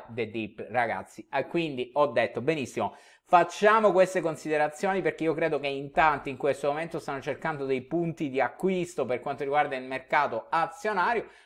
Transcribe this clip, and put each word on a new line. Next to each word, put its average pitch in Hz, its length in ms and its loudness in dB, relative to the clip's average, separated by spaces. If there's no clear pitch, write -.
the 113 220 -6
dip, 107 400 -8
ragazzi. 107 640 -4
E 139 160 -2
quindi 143 480 -4
ho 147 120 4
detto, 117 320 0
benissimo, 120 560 -2
facciamo 175 640 6
queste 185 300 4
considerazioni 156 800 -2
perché 160 240 -2
io 160 80 2
credo 151 260 0
che 143 80 -4
in 139 240 -6
tanti 151 380 2
in 131 80 -8
questo 143 320 0
momento 160 280 -4
stanno 139 220 -6
cercando 147 460 -4
dei 135 160 0
punti 165 480 -4
di 131 100 0
acquisto 170 640 0
per 120 140 -2
quanto 143 240 -8
riguarda 139 320 2
il 127 80 -8
mercato 131 640 -2
azionario. 190 800 0